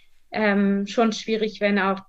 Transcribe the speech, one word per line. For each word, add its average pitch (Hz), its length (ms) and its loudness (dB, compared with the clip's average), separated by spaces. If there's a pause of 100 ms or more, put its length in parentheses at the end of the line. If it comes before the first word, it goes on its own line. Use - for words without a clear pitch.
(300)
ähm, 202 560 2
schon 226 260 0
schwierig, 220 480 -4
wenn 202 180 2
auch 190 300 0